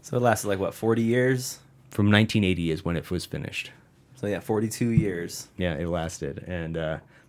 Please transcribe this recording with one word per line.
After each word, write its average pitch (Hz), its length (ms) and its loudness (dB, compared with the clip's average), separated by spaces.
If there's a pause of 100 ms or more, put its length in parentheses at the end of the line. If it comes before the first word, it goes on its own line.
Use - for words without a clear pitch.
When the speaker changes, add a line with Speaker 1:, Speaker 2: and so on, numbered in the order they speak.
Speaker 1:
So - 160 -6
it 123 60 0
lasted, 110 260 2
like, 98 120 0
what, 90 140 -2
forty 113 280 2
years? 127 560 2 (320)
Speaker 2:
From 104 200 4
nineteen 107 340 6
eighty 85 260 2
is 78 140 -2
when 85 120 0
it 76 140 -6
was 90 160 -4
finished. - 460 -10 (420)
Speaker 1:
So, - 140 -10
yeah, 92 120 -2
forty-two 110 500 -2
years. 90 580 0 (100)
Speaker 2:
Yeah, 87 160 0
it 82 140 -2
lasted. 80 580 -4
And, 82 320 -6
uh, 80 200 -4 (300)